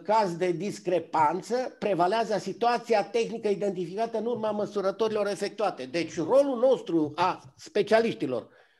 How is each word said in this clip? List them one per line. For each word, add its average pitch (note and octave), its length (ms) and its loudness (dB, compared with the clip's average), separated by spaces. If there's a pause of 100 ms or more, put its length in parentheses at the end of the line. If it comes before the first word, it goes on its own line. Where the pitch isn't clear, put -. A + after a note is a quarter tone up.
caz G3+ 320 2
de F3+ 160 0
discrepanță, F3 1300 -2
prevalează G3 580 2
situația A3+ 680 0
tehnică A3 440 -4
identificată G3 720 -2
în G#3+ 80 -4
urma A3 260 -2
măsurătorilor G#3 760 -2
efectuate. G3+ 580 -2
Deci E3 320 -4
rolul B3 420 4
nostru E3 560 2
a F3 420 -2
specialiștilor G3+ 920 0 (300)